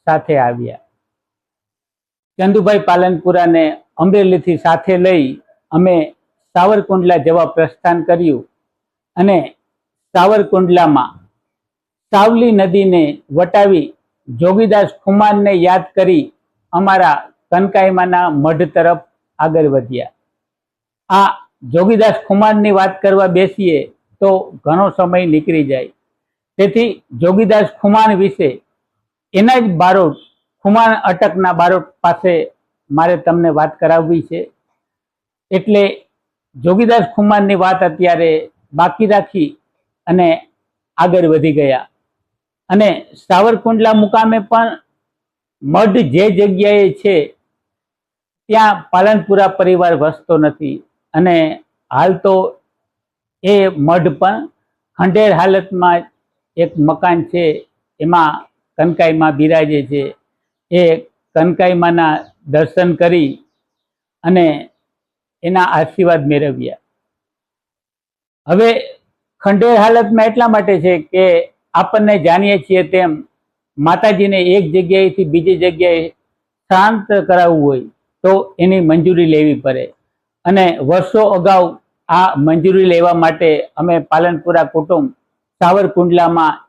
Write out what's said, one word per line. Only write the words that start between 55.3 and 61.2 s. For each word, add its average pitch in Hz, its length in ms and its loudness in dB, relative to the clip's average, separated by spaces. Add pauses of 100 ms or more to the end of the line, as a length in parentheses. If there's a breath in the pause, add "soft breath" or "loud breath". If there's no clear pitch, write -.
હાલતમાં 180 640 0 (520)
એક 165 220 -2
મકાન 160 460 0
છે, 165 420 -4 (340)
એમાં 156 440 -2 (340)
કનકાઈમાં 160 580 0
બિરાજે 151 540 0
છે. 139 260 -6 (540)
એ 170 360 0 (280)